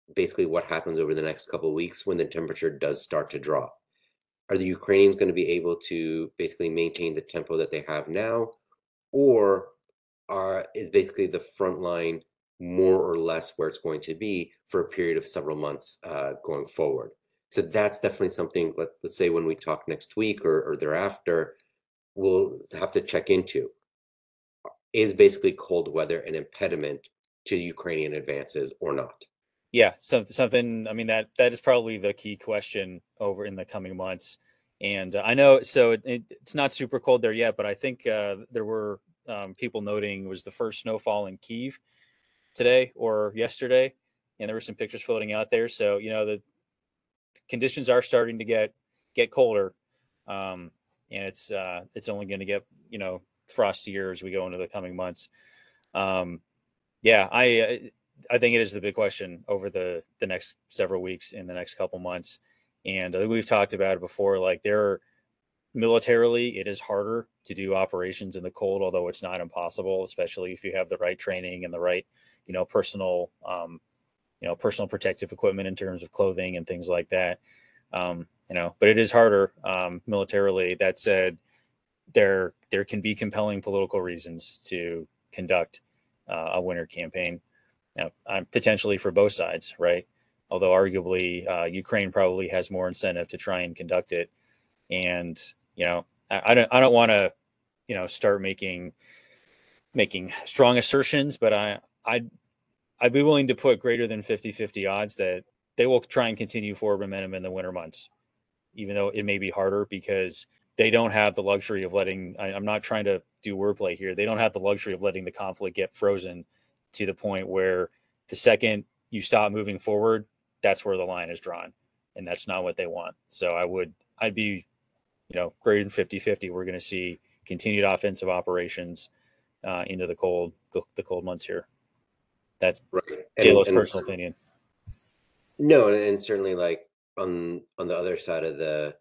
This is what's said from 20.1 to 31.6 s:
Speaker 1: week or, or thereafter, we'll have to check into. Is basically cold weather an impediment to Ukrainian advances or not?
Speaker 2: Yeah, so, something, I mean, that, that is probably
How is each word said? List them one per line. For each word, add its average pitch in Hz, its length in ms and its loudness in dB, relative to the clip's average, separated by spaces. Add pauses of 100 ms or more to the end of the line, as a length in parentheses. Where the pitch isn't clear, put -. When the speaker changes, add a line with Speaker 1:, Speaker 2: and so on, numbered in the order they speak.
Speaker 1:
week 107 300 -2
or, 78 120 4 (100)
or - 100 -4
thereafter, 82 800 -2 (580)
we'll 95 460 2 (220)
have - 100 -2
to - 100 0
check - 300 -2
into. 95 300 2 (1300)
Is 107 200 4 (120)
basically 98 280 6
cold 85 340 -2 (100)
weather 78 220 -2 (100)
an 80 60 -4
impediment 76 680 -6 (440)
to 98 100 -2
Ukrainian 82 580 -4
advances 71 680 -6
or 73 140 -4
not? 67 240 -6 (540)
Speaker 2:
Yeah, 110 300 6
so, 117 220 0 (180)
something, 117 460 0
I 107 60 -8
mean, 113 140 -6
that, 110 220 -2 (100)
that 123 120 6
is 120 80 -6
probably 113 380 2